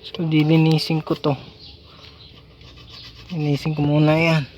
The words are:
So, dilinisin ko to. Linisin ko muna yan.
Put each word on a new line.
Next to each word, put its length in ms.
So, 240
dilinisin 720
ko 160
to. 160
Linisin 400
ko 80
muna 320
yan. 320